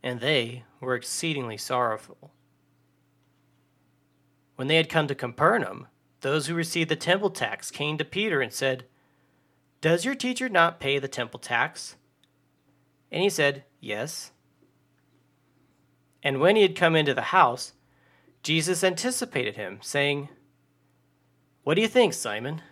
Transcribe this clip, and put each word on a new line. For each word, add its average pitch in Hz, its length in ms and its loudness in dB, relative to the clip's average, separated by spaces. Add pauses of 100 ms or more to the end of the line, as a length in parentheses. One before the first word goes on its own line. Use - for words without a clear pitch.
And 123 180 -6
they 123 460 -2 (160)
were 127 140 -2
exceedingly 123 600 -6
sorrowful. - 760 -4 (2250)
When 131 120 -6
they 156 80 4
had 165 140 4
come 151 180 2
to 139 80 -2
Capernaum, 143 720 0 (340)
those 139 260 0
who 170 80 -2
received 165 340 -2
the 156 60 2
temple 190 340 0
tax - 420 -6
came 151 260 -4
to 160 80 -2
Peter 185 360 -2
and 117 100 -2
said, 131 340 -4 (960)
"Does 170 220 2
your 269 120 -2
teacher 254 340 -4
not 170 300 4
pay 139 200 0
the 135 80 -6
temple 120 320 -8
tax?" - 560 -4 (1160)
And 160 100 -2
he 196 80 4
said, 143 360 0 (140)
"Yes." 110 520 -8 (1900)
And 135 180 0
when 180 160 6
he 220 60 6
had 190 140 4
come 165 200 4
into 147 180 4
the 117 200 -2
house, 139 400 4 (720)
Jesus 165 400 0
anticipated 185 720 -2
him, 101 260 -10
saying, 143 480 -2 (1300)
"What 151 120 2
do 202 60 4
you 220 60 2
think, 226 260 4
Simon? 123 480 -6 (100)